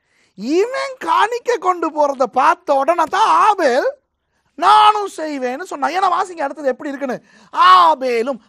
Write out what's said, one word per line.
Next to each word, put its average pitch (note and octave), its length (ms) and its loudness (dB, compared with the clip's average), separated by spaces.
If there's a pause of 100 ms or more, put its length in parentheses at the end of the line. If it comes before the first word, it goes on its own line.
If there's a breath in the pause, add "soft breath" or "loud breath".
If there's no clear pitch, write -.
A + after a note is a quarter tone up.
(340)
இவன் A#4+ 680 -4
காணிக்க A#4 580 -2
கொண்டு D#4 580 -2
போறத C4 60 0
பார்த்த D4 520 0
உடனே E4 300 0
தான் F#4+ 500 2
ஆபேல் E4+ 380 0 (640)
நானும் G#4 600 4
செய்வேன்னு C#4 460 -6
சொன்னான். D4 300 -6
ஏன்னா F#4+ 140 0
வாசிங்க F4+ 340 -4
அடுத்தது C#4+ 280 -6
எப்படி B3+ 200 -6
இருக்குன்னு. C4+ 360 -8 (280 soft breath)
ஆபேலும் C#4+ 960 2